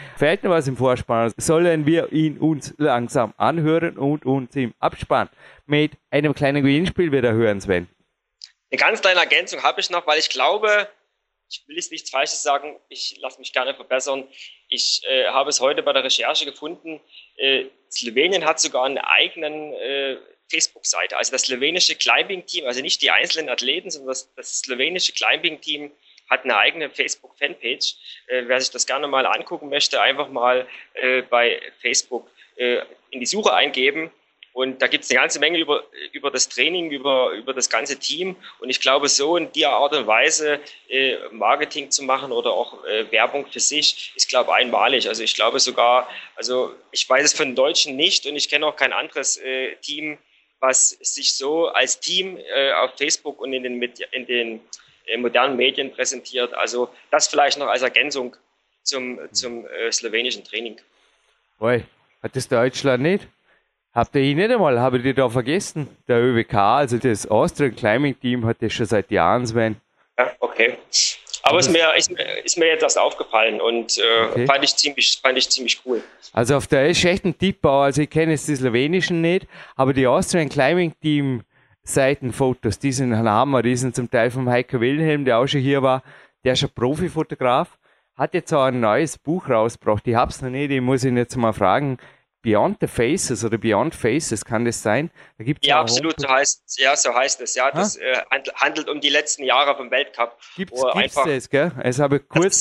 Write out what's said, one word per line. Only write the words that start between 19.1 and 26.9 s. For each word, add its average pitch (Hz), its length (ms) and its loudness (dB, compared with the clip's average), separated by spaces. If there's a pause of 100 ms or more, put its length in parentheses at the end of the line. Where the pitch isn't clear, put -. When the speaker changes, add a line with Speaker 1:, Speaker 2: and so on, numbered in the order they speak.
Speaker 2:
äh, 131 440 -6 (320)
Facebook-Seite. - 680 -4
Also - 160 -2
das 127 100 -2
slowenische 147 520 0
Climbing-Team, 165 720 -2
also 123 160 -4
nicht - 180 -4
die 120 100 0
einzelnen 143 380 0
Athleten, 135 420 -4
sondern 135 180 -10
das, - 280 -8
das - 240 -10
slowenische 139 520 -4
Climbing-Team 147 800 0 (380)
hat - 160 2
eine 117 140 2
eigene 127 320 2